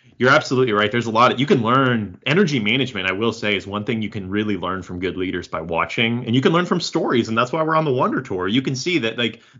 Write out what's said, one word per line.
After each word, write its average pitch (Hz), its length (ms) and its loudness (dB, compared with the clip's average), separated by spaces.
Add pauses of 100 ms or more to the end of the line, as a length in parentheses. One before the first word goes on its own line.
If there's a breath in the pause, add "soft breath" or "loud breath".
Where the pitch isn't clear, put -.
(180 soft breath)
you're 127 120 4
absolutely 135 420 4
right. 104 180 4
There's 117 180 -2
a 113 40 -4
lot 113 220 4
of, 120 80 -2
you 143 40 0
can 151 160 4
learn 117 640 0
energy 147 360 2
management, 107 480 0
I - 20 2
will 107 220 0
say, 104 240 -2
is 92 100 -8
one 104 160 -4
thing 113 180 -2
you 104 80 -4
can 95 200 -10
really 104 260 0
learn 90 260 -4
from 90 200 -10
good 90 160 -2
leaders 90 320 -4
by 87 100 -6
watching, 98 640 -2
and 113 80 0
you 131 60 4
can 165 140 4
learn 175 120 2
from 175 140 0
stories. 135 480 0
And 110 100 -4
that's 123 140 2
why 165 120 -2
we're 160 120 0
on 156 80 2
the 151 80 0
Wonder 175 300 0
Tour. 92 260 -4
You 117 140 2
can 131 160 -2
see 170 220 0
that, 113 180 -2
like, 226 240 -2 (180 loud breath)